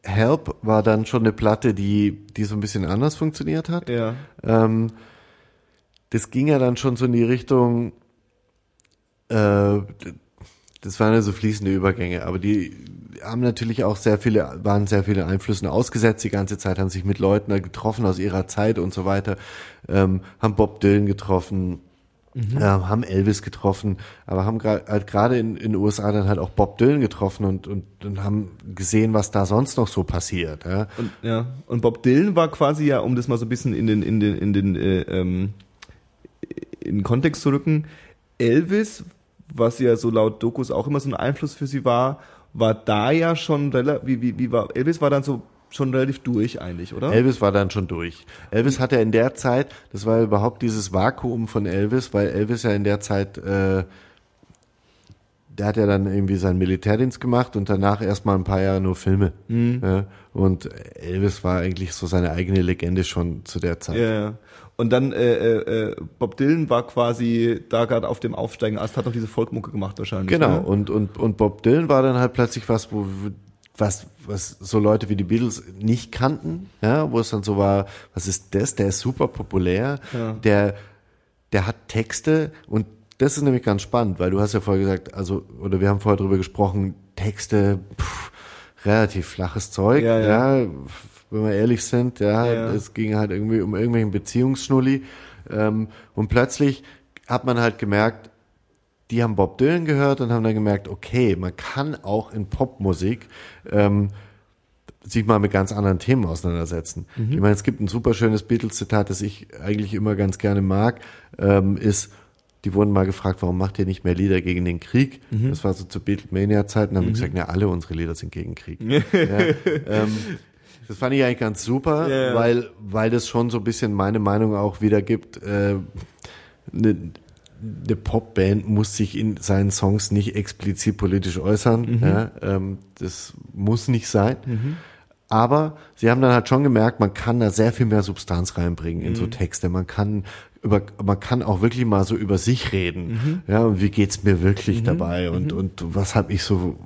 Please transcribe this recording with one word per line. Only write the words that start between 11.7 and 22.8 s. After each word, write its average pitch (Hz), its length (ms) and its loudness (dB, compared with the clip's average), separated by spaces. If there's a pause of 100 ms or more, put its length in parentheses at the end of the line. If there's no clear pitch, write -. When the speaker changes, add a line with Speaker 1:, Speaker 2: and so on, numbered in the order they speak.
Speaker 1:
Übergänge, 92 500 0
aber 90 140 -4
die 98 380 -2 (460)
haben 113 180 -6
natürlich 117 420 -2
auch 101 140 0
sehr 107 200 4
viele, 90 460 0
waren 101 240 2
sehr 101 160 2
viele 95 240 0
Einflüssen 95 400 -2
ausgesetzt 110 560 2
die 110 80 -4
ganze 101 260 -4
Zeit, 95 220 -4
haben 95 100 0
sich 92 160 -6
mit 98 140 0
Leuten 101 320 2
da 98 80 2
getroffen 107 480 -4
aus 90 140 0
ihrer 95 260 -2
Zeit 107 320 0
und 90 160 -4
so 95 100 -6
weiter, 98 320 -2 (520)
ähm, 95 320 2 (180)
haben 107 160 0
Bob 107 260 0
Dylan 101 260 4
getroffen, 92 720 -2 (540)
Speaker 2:
Mhm. 120 240 -4
Speaker 1:
ähm, 98 300 2